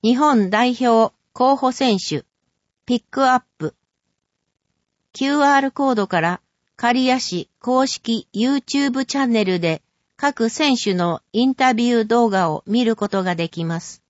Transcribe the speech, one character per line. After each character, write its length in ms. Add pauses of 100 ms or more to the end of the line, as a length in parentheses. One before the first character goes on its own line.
日 140
本 340
代 280
表 360 (180)
候 240
補 160
選 260
手、 260 (600)
ピ 120
ッ 140
ク 200
ア 60
ッ 60 (160)
プ。 160 (1400)
キ 140
ュ 140
ー 140
ア 40
ー 40
ル 100
コ 180
ー 40
ド 120
か 140
ら 200 (360)
刈 300
谷 140
市 280 (100)
公 280
式 480
YouTube 720
チ 120
ャ 80
ン 60
ネ 120
ル 160
で 220 (340)
各 340
選 260
手 160
の 300 (100)
イ 140
ン 80
タ 180
ビ 180
ュ 120
ー 20
動 240
画 220
を 160
見 180
る 120
こ 120
と 160
が 100
で 140
き 160
ま 160
す。 300